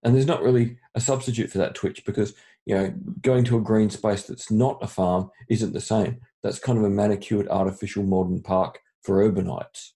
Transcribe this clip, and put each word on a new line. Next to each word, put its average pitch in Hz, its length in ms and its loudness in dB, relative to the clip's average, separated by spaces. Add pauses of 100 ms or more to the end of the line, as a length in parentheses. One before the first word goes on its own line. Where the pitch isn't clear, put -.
And 120 140 4
there's 135 100 4
not 156 160 0
really 117 380 2 (160)
a 123 40 -4
substitute 127 520 -2
for 95 80 -2
that - 160 -2
twitch - 280 -6
because, 135 300 -4 (320)
you 104 100 -2
know, 95 160 0 (300)
going 127 220 4
to 120 140 2
a 110 40 2
green 107 300 2
space 101 320 -2
that's - 260 -14
not 110 320 2
a - 60 -8
farm 92 420 0 (200)
isn't 107 240 0
the - 60 -6
same. 110 400 -2 (220)
That's 101 160 -4
kind 120 220 0
of 110 40 2
a 101 60 2
manicured, 101 600 0
artificial 95 520 -2
modern 92 400 0
park 92 380 -2 (240)
for 98 200 4
urbanites. 92 720 -2